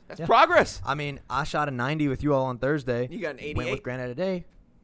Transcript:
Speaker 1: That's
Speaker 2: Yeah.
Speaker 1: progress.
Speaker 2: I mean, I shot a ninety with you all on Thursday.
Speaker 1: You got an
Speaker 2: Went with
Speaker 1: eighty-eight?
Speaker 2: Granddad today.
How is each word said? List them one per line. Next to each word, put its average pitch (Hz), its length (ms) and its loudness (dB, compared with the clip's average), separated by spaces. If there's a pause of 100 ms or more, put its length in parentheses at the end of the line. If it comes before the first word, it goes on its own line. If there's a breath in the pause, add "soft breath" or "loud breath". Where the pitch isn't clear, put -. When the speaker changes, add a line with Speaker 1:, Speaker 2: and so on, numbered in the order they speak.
Speaker 1:
That's - 120 -12
Speaker 2:
Yeah. 165 60 -6
Speaker 1:
progress. 320 580 6
Speaker 2:
I 135 120 -2
mean, 147 240 -6 (100)
I 139 140 0
shot 151 240 0
a - 20 -4
ninety 139 380 0
with 131 160 -2
you 147 100 2
all 131 120 2
on 123 120 -4
Thursday. 127 500 0
Speaker 1:
You 175 120 -10
got 151 160 -6
an - 80 -
Speaker 2:
Went 151 140 -6
with 151 100 -2
Speaker 1:
eighty-eight? 202 160 -4
Speaker 2:
Granddad 127 240 -6
today. 175 360 -4 (400)